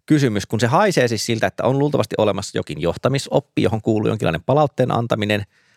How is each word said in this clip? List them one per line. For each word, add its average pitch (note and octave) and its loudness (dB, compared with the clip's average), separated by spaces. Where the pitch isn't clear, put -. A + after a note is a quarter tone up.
kysymys, C3 2
kun A2 -4
se B2 0
haisee C3+ 2
siis A2+ -4
siltä, A2 -2
että - -4
on C3 2
luultavasti C#3+ 0
olemassa G2+ 0
jokin D#2 -8
johtamisoppi, - -2
johon G#2+ 0
kuuluu G#2+ 0
jonkinlainen A2 -2
palautteen C3+ 2
antaminen, G#2 0